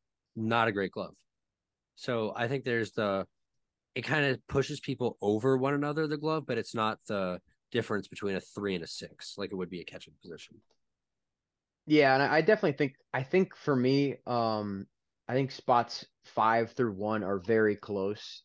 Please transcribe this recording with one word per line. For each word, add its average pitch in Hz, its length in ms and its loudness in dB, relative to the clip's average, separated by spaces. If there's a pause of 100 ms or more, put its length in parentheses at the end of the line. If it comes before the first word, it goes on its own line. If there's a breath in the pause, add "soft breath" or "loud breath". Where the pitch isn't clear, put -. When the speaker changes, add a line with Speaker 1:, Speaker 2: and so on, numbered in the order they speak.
(360)
Speaker 1:
not 113 320 2
a 110 40 0
great 98 200 -2
glove. 85 240 -10 (800)
So 113 400 -4
I 120 120 0
think 131 180 -2
there's 117 260 0
the, 98 340 0 (680)
it 127 80 -6
kind 143 240 0
of 131 220 -2
pushes 139 320 0
people 123 420 -4
over 110 360 2
one 135 180 0
another, 147 320 -2
the 147 100 -4
glove, 156 300 -2
but 120 100 -2
it's - 160 -6
not 110 240 0 (100)
the 92 320 -2 (320)
difference 107 360 -2
between 98 280 -4
a 90 60 -4
three 101 340 -4
and 82 80 -6
a 76 40 -12
six, - 500 -14
like 98 140 -8
it 101 40 -8
would 90 140 -6
be 87 120 -10
a - 40 -16
catching - 360 -18
position. - 360 -18 (1300)
Speaker 2:
Yeah, 143 300 6
and 135 80 4
I, 143 140 2
I 160 40 4
definitely 208 360 2
think, 143 180 0 (180)
I 131 100 -2
think 185 320 0
for 143 200 0
me, 135 400 2 (120)
um, 107 600 -2 (400)
I 120 60 -4
think 131 180 2
spots - 540 0 (200)
five 113 460 2
through 117 220 0
one 107 300 -2
are 95 160 -2
very 107 360 4
close. 101 680 -6